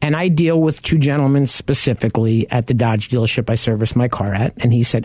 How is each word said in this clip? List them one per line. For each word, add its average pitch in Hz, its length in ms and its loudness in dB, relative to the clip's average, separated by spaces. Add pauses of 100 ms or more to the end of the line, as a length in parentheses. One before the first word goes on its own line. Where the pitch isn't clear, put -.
And 151 160 0
I 180 120 -2
deal 165 300 2
with 156 220 0
two - 180 0
gentlemen 139 480 2
specifically 113 1040 0
at 120 180 -2
the 135 60 2
Dodge 113 340 0
dealership 117 420 -2
I 117 60 2
service 110 400 -2
my 123 100 0
car 101 260 -2
at. 113 240 -2
And 120 160 2
he 120 120 2
said, - 200 -2